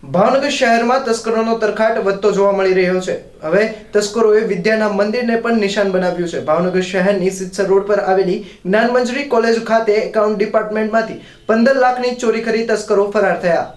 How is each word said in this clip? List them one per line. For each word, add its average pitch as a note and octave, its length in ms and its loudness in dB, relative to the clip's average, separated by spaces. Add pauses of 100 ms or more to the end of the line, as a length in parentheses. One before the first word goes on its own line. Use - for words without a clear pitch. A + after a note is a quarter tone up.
ભાવનગર B3+ 440 0
શહેરમાં A#3 540 2
તસ્કરોનો A3+ 540 -2
તરખાટ A3 400 0
વધતો G3 340 0
જોવા G3 200 2
મળી F#3+ 220 2
રહ્યો F#3 260 2
છે. F3+ 140 -4 (260)
હવે E3+ 220 2 (280)
તસ્કરોએ G#3+ 540 2
વિદ્યાના G#3 480 0
મંદિરને A3+ 460 0
પણ A#3 220 0
નિશાન G3 320 0
બનાવ્યું F3 400 -2
છે. C3+ 100 -4
ભાવનગર F3 420 0
શહેરની F#3+ 480 0
સિત્સર F#3+ 340 -4
રોડ G3 220 2
પર G3+ 140 2
આવેલી F#3+ 400 0
જ્ઞાનમંજરી A#3+ 920 -2
કોલેજ A3+ 320 2
ખાતે A3 320 2
એકાઉન્ટ G#3+ 420 0
ડિપાર્ટમેન્ટમાંથી G#3+ 800 -2 (280)
પંદર B3 360 2
લાખની B3 360 0
ચોરી A3+ 280 -2
કરી A3+ 240 -2
તસ્કરો G#3 400 0
ફરાર G3 300 0
થયા. E3 260 0 (100)